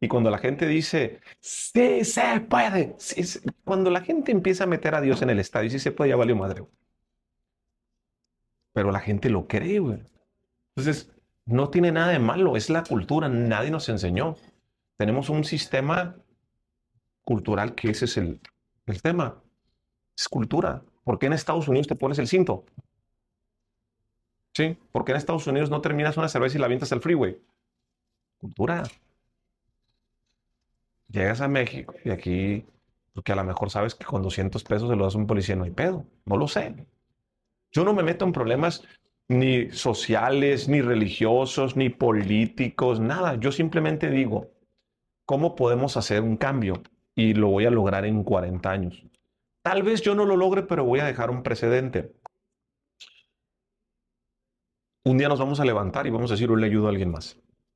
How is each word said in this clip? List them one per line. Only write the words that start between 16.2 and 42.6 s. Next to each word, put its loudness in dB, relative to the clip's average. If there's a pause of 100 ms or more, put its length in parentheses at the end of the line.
cultural -2
que -2
ese -2
es -2
el, -4 (460)
el -6
tema. -2 (760)
Es -6
cultura. -2 (200)
¿Por 0
qué 0
en 2
Estados -2
Unidos 2
te -4
pones -2
el 0
cinto? 2 (1900)
¿Sí? -2 (160)
¿Por -2
qué -2
en 0
Estados -4
Unidos 0
no -2
terminas -2
una 0
cerveza 0
y 0
la 2
avientas -2
al 0
freeway? 0 (960)
Cultura. -4 (2250)
Llegas 0
a 0
México -4 (100)
y -4
aquí, -2 (480)
porque -4
a 0
lo -2
mejor -4
sabes -2
que -20
con -4
doscientos -4
pesos -2
se 2
lo 2
das 0
a -2
un 0
policía, 0
no -2
hay -6
pedo. -4 (220)
No 0
lo 0
sé. -6 (840)
Yo 2
no 4
me 2
meto 0
en 2
problemas 0 (460)
ni 2
sociales, 0
ni 4
religiosos, 2
ni 2
políticos, 0